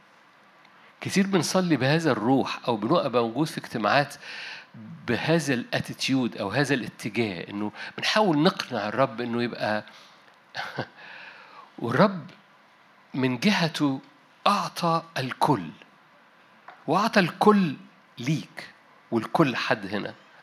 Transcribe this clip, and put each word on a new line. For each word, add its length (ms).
كتير 260
بنصلي 500
بهذا 340
الروح 480
أو 80
بنبقى 340
موجود 360
في 120
اجتماعات 560
بهذا 480
الاتيتيود 800
أو 120
هذا 260
الاتجاه، 760
إنه 220
بنحاول 400
نقنع 500
الرب 320
إنه 220
يبقى 420
<laughs> 300
والرب 480
من 240
جهته 640
أعطى 560
الكل، 520
وأعطى 340
الكل 560
ليك 500
ولكل 460
حد 300
هنا. 280